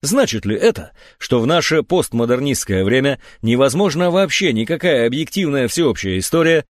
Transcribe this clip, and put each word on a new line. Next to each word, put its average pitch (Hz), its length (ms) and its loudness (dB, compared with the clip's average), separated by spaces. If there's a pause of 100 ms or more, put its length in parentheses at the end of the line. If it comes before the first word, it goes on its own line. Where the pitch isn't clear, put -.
Значит 190 440 0
ли 104 100 -2
это, - 360 -2 (260)
что - 220 0
в 113 60 0
наше 160 360 0
постмодернистское 123 1000 0
время 131 360 0 (220)
невозможна 139 680 2
вообще 185 420 0
никакая 123 540 0
объективная 139 640 -2
всеобщая 107 500 -2
история 160 460 2 (120)